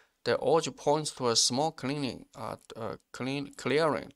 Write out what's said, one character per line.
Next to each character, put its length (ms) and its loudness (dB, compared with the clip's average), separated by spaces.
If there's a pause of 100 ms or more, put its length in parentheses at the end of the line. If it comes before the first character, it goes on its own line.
(240)
The 120 2
orge 400 2
points 400 0
to 160 0
a 20 2
small 420 2
cleaning， 580 -4
啊， 260 -10 (160)
呃， 240 -8 (120)
clean-，clearing 1040 -2